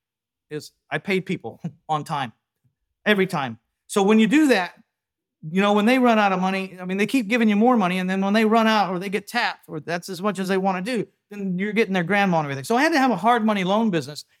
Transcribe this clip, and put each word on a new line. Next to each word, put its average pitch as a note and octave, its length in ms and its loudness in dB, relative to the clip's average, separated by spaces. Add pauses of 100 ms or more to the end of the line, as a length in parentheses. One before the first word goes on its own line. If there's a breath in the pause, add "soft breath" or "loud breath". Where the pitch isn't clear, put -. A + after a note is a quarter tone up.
(480)
Is D3+ 240 -12 (180)
I C#3+ 60 -4
paid F#3+ 300 -2
people - 340 -8 (140)
<laughs> - 140 -20
on D3+ 140 -2
time, C#3 300 -6 (720)
every G3 220 2
time. C3+ 320 -6 (280)
So - 160 0
when G#3+ 160 4
you A3 80 6
do C#4+ 220 4
that, F#3 240 2 (760)
you F#3 140 0
know, G3+ 100 4
when G#3 140 2
they B3+ 140 4
run A#3 180 4
out G3+ 140 2
of F#3 80 -2
money, F#3+ 400 -4
I F3+ 40 -10
mean, F#3 120 -4
they G#3 100 0
keep A3+ 220 -2
giving A3+ 200 2
you G#3 60 2
more A#3+ 220 4
money. F#3 220 0
And F#3 120 -4
then F#3+ 120 -2
when G3 120 0
they A3 100 4
run A3 220 4
out G#3 240 2
or F#3 80 -4
they G3 100 -8
get G3 200 -6
tapped, G#3+ 400 -4
or E3 100 -10
that's E3+ 300 -8
as F3+ 120 -10
much G3 200 -4
as F#3+ 80 -4
they F#3+ 100 0
wanna F#3+ 240 -2
do, G#3+ 240 -4 (240)
then G3+ 280 -6
you're G#3 140 -4
getting G3 220 0
their F3+ 80 0
grandma F#3+ 360 2
and D3+ 80 -2
everything. C3+ 180 -6
So A#3 120 0
I C4 60 2
had E4 100 2
to D#4 60 2
have C4 140 2
a G3 40 0
hard A3 280 2
money G#3 180 0
loan G#3 280 0
business. D3 340 -6 (160)